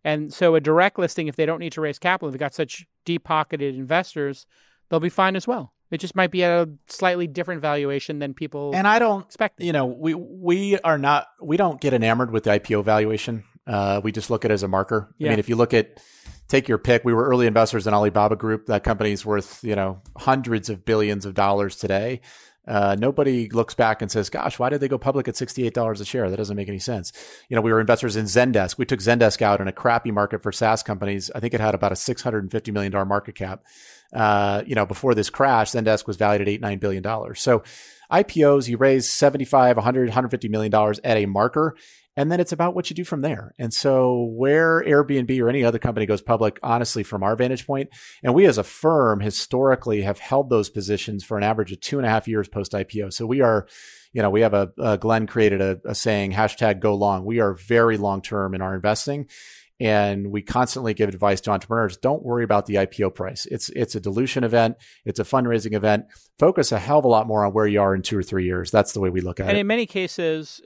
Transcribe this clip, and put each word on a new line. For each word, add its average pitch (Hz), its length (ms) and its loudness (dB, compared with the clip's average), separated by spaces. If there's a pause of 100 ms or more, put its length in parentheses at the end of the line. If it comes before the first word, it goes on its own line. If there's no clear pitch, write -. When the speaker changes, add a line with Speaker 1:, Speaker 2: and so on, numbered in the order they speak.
Speaker 1:
And 151 260 -2
so 165 260 4
a 156 40 4
direct 165 380 2
listing, 170 280 -4
if 143 100 -8
they 156 100 0
don't 160 120 -4
need 170 140 -8
to 160 80 -10
raise 147 180 -4
capital, 180 320 -2
they've 131 80 -10
got 143 140 -4
such 165 320 -8 (220)
deep-pocketed 156 680 -4
investors, 139 720 -6 (460)
they'll 165 100 2
be 175 80 -2
fine 190 260 2
as 190 140 -6
well. 226 240 -6 (180)
It 165 80 -6
just 180 160 -10
might 185 160 0
be 180 140 0
at 175 60 4
a 170 200 2 (160)
slightly 180 400 -2
different 165 360 -6
valuation 147 580 -4
than 139 120 -6
people 143 420 -8
Speaker 2:
And 190 120 0
I 214 120 4
don't, 214 260 0
Speaker 1:
expected. - 420 -6
Speaker 2:
you 170 60 -2
know, 139 140 0
we, 151 280 -4
we 185 680 -2
are 160 180 2
not, 143 280 0 (160)
we 151 140 -2
don't 175 240 0
get 139 120 0
enamored 117 380 2
with 110 140 -2
the 104 80 2
I 104 80 4
P 113 160 -2
O 104 60 2
valuation. 107 640 0 (220)
Uh, 101 360 0
we 107 100 -2
just 107 180 -8
look 113 140 -2
at 110 60 0
it 107 40 4
as 98 80 -2
a 98 60 -4
marker. 98 420 -2
I - 80 -20
Speaker 1:
Yeah. 151 120 -2
Speaker 2:
mean, 107 80 2
if 104 100 -4
you 117 80 0
look 120 180 2
at, - 260 0 (480)
take 135 200 2
your 113 100 2
pick, 120 260 2
we 120 80 2
were 117 120 2
early 123 220 4
investors 110 400 2
in 107 80 2
Alibaba 104 420 2
Group. 110 300 -4
That 104 160 0
company's 104 420 -2
worth, 104 380 -4
you 107 140 -2
know, 95 240 -4 (160)
hundreds 120 520 0
of 98 160 -10
billions 104 400 0
of 98 100 -10
dollars 101 420 0
today. 107 440 -4 (480)
Uh, 101 300 2
nobody 127 500 0
looks 113 260 -2
back 113 280 2
and 98 100 -6
says, 104 160 -2
"Gosh, - 300 -6
why 123 100 0
did 143 120 -2
they 139 60 -2
go 131 120 -2
public 135 280 -2
at 117 100 -6
sixty-eight 123 380 -4
dollars 113 260 -2
a 101 40 -8
share? 110 240 -4
That 95 80 -4
doesn't 101 200 -6
make 101 120 -6
any 98 100 -8
sense." 101 320 -8 (380)
You 120 80 -2
know, 110 60 2
we 113 100 2
were 110 80 6
investors 110 360 2
in 110 100 -2
Zendesk. 110 500 2
We 131 80 -2
took 120 160 -2
Zendesk 117 420 4
out 101 180 4
in 98 60 -4
a 92 60 -4
crappy 117 380 0
market 104 320 -2
for 101 100 -4
SaaS 113 300 0
companies. 101 520 -6
I 110 60 -8
think 117 140 -4
it 110 60 -2
had 107 140 2
about 98 160 0
a 92 60 -4
six - 260 -6
hundred 110 220 -4
and 92 80 -8
fifty 110 180 -4
million 101 220 -4
dollar 98 140 0
market 101 280 -2
cap. 95 300 -10 (480)
Uh, 104 540 2
you 135 80 -6
know, 104 120 0
before 120 280 0
this 104 160 0
crash, 127 420 2
Zendesk 110 340 0
was 101 100 -6
valued 104 260 2
at 98 60 0
eight, 104 120 -2
nine 101 180 -6
billion 95 240 -4
dollars. 110 380 -8
So 120 220 2 (480)
I 190 140 4
P 160 200 2
Os, 143 240 4
you 120 80 -2
raise 131 320 4
seventy-five, 135 680 4
a - 20 0
hundred, 123 300 0
hundred 120 200 0
fifty 117 180 -4
million 107 220 -2
dollars 107 320 2
at 117 140 2
a 104 100 2
marker. 120 500 0 (400)
And 147 140 0
then 175 100 0
it's 170 120 -2
about 170 220 0
what 180 160 -4
you 160 60 -8
do 180 80 -6
from 143 180 -6
there. 107 340 -6
And 117 160 -6
so 127 520 2 (120)
where 160 460 2
Airbnb 131 580 2
or 117 80 2
any 131 140 0
other 117 160 2
company 110 280 -2
goes 104 140 0
public, 110 400 0
honestly, 117 440 -2
from 101 180 -6
our 107 140 0
vantage 127 320 -2
point, 139 200 -4 (360)
and 123 100 2
we 190 120 8
as 117 120 4
a 101 60 0
firm 131 560 2
historically 123 800 0
have 98 160 -2
held 135 320 -2
those 107 180 2
positions 101 540 -6
for 107 160 -6
an 101 60 0
average 107 260 0
of 90 100 -12
two - 180 -4
and 127 80 -2
a 107 40 0
half 110 160 0
years 107 220 -2
post 101 260 -8
I 98 80 -2
P 104 220 -8
O. 95 60 -10
So 117 160 -8
we 131 160 0
are, 110 260 2 (440)
you 113 100 -2
know, 104 60 4
we 101 120 4
have 107 140 4
a, 98 240 2
uh, 110 180 0
Glenn 110 320 0
created 101 340 2
a, 95 220 0
a 113 100 -6
saying, 101 380 -2
hashtag 104 480 0
go 104 160 2
long. 98 280 0
We 117 140 -2
are 101 160 2
very 113 420 2
long-term 98 600 -4
in 92 40 -6
our 95 140 -6
investing. 107 540 -2 (540)
And 101 480 0
we 101 120 -4
constantly 123 500 -2
give 104 160 0
advice 95 320 0
to 107 120 -4
entrepreneurs, 104 440 -2
"Don't 139 260 -2
worry 120 220 -2
about 104 220 2
the 101 120 0
I 98 60 2
P - 180 -4
O 95 60 0
price. - 380 -8
It's, - 240 -8
it's - 240 -4
a 107 60 -4
dilution 123 440 -2
event. 113 320 2 (300)
It's 107 120 -8
a 104 60 -2
fundraising 117 480 0
event. 107 320 2 (340)
Focus 165 320 4
a 110 80 0
hell 143 200 2
of 135 80 4
a - 20 6
lot 110 180 4
more 107 200 2
on 98 80 0
where 107 120 4
you 104 140 2
are 98 140 4
in 95 80 -2
two 104 160 -4
or 92 40 -2
three 92 220 -2
years." 90 260 -4
That's 104 220 4
the 101 80 -6
way 95 80 0
we 90 140 -2
look 90 180 -8
at 95 80 -2
Speaker 1:
And 202 80 2
Speaker 2:
it. 208 40 2
Speaker 1:
in 202 60 -2
many 226 200 0
cases, 165 800 -4